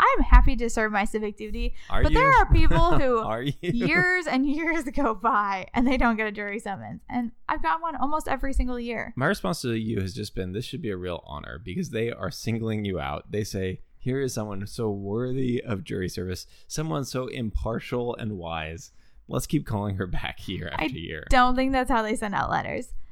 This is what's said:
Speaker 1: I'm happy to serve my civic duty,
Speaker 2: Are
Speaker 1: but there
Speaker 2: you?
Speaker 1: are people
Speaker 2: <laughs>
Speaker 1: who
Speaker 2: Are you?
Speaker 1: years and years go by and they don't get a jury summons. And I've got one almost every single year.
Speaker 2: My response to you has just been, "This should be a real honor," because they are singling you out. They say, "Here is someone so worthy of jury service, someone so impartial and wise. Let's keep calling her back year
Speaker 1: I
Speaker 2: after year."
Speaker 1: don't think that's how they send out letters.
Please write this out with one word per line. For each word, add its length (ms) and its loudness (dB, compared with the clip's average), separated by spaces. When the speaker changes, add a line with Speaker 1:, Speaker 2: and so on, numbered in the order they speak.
Speaker 1:
I'm 240 6
happy 320 10
to 120 0
serve 240 0
my 120 2
civic 320 -4
duty, 380 -4
Speaker 2:
Are 120 4
Speaker 1:
but 100 6
there 180 6
Speaker 2:
you? 80 8
Speaker 1:
are 140 4
people 460 8
Speaker 2:
<laughs> 0 -
Speaker 1:
who 200 6
Speaker 2:
Are 240 -2
you? 200 -2
Speaker 1:
years 640 2
and 220 2
years 360 0
go 300 0
by 600 0
and 120 4
they 100 2
don't 200 4
get 100 -2
a 60 -4
jury 260 -8
summons. 500 -10
And 220 -4
I've 140 -2
got 200 0
one 120 -6
almost 320 -2
every 260 -2
single 280 0
year. 360 -6
Speaker 2:
My 100 0
response 360 -2
to 120 -2
you 260 -2
has 120 -4
just 220 -10
been, 180 -6
"This 120 -6
should 180 -10
be 80 -4
a 60 -4
real 280 -6
honor," 400 -12
because 260 -6
they 200 -2
are 220 -6
singling 520 -4
you 140 -2
out. 320 -6
They 140 -2
say, 380 -6
"Here 240 -4
is 140 -4
someone 320 -6
so 240 -4
worthy 720 -2
of 220 -4
jury 240 -4
service, 400 -8
someone 380 -4
so 240 -6
impartial 880 -4
and 220 -6
wise. 520 -8
Let's 180 -4
keep 200 -2
calling 300 -4
her 120 -4
back 400 -4
year 280 -8
Speaker 1:
I 100 -2
Speaker 2:
after 120 -8
year." 320 -10
Speaker 1:
don't 240 6
think 160 0
that's 220 0
how 100 2
they 140 -4
send 180 -4
out 160 -2
letters. 420 -4